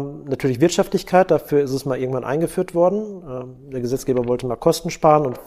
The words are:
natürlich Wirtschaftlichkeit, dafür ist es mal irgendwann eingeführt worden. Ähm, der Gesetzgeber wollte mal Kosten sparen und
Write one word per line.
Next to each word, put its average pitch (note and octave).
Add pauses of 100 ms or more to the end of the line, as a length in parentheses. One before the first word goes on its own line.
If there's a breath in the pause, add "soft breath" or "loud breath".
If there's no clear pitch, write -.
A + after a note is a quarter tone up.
(280)
natürlich C3
Wirtschaftlichkeit, F#3
dafür D3
ist C3+
es C3+
mal C3
irgendwann B2+
eingeführt D#3+
worden. F#3+
Ähm, B2+
der C3
Gesetzgeber B2
wollte B2
mal A#2
Kosten E3
sparen D3+
und B2